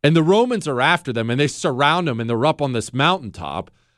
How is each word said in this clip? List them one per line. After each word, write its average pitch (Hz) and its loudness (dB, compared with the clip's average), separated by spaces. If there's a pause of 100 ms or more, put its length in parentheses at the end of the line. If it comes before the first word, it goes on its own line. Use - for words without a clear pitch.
And 151 4
the 165 4
Romans 202 2
are 127 -2
after 151 0
them, 113 -2
and 123 0
they 147 2
surround 151 0
them, 117 -4
and 117 -4
they're 117 0
up 151 0
on 135 -2
this 110 -6
mountaintop. 107 -4 (280)